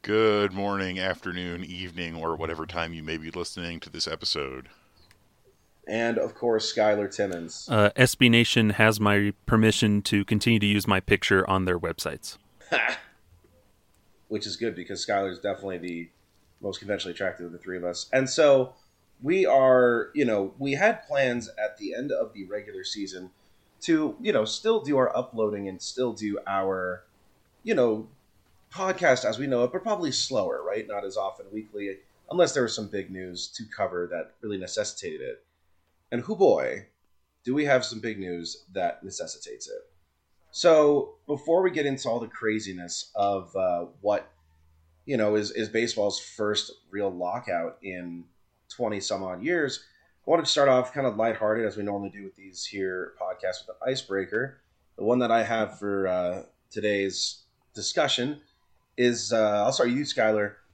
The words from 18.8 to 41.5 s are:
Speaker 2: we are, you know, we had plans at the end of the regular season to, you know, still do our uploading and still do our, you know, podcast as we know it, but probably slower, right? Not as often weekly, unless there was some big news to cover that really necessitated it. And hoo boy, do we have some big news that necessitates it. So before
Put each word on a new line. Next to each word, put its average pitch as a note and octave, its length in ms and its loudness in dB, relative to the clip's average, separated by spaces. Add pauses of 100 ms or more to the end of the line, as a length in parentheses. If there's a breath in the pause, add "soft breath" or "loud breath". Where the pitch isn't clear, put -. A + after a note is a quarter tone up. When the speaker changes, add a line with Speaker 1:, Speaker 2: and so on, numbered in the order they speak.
Speaker 2:
we F3+ 240 2
are, B2+ 680 6
you C#3+ 120 2
know, G2+ 320 0
we C#3 140 -4
had G3+ 340 2
plans B2 420 0 (100)
at G#2+ 200 -4
the F#2+ 160 -8
end C3 180 -4
of A2 220 -4
the G2+ 100 -12
regular G2+ 400 -10
season F#2 460 -8 (500)
to, D#3 400 0
you G#3+ 140 0
know, A2 100 4
still A3 380 0
do C#3+ 160 2
our B2 180 2
uploading G#2+ 500 -2
and F#2 140 -8
still B2+ 320 -2
do G2+ 340 -4
our, F#2+ 580 -2 (580)
you A3 120 -2
know, A2+ 340 2 (640)
podcast F3+ 520 2
as A2 140 -2
we C#3 80 -4
know B2 160 2
it, B2 80 2
but F#3 140 -6
probably F3+ 260 -2
slower, G2 560 -2
right? G#2 220 -6
Not G#2 160 -8
as G2 120 -8
often G2 360 -6
weekly, G#2 440 -10 (320)
unless F3 260 4
there C3 100 2
was A2 100 -4
some G#2 140 -6
big G2 200 -6
news F#2 380 -10
to - 180 -14
cover F#2 460 -4
that E2+ 300 -8
really G#2 180 -6
necessitated F#2 600 -8
it. C2 240 -12 (640)
And A#2+ 120 -4
hoo G#3+ 120 -6
boy, F2+ 540 2 (560)
do B2 100 -2
we D3 120 0
have B2+ 180 4
some A2 160 -10
big A2 180 -8
news F2 540 -8
that F#2 320 -4
necessitates - 640 -12
it. G1+ 200 -14 (640)
So D3 640 6 (140)
before E3 340 2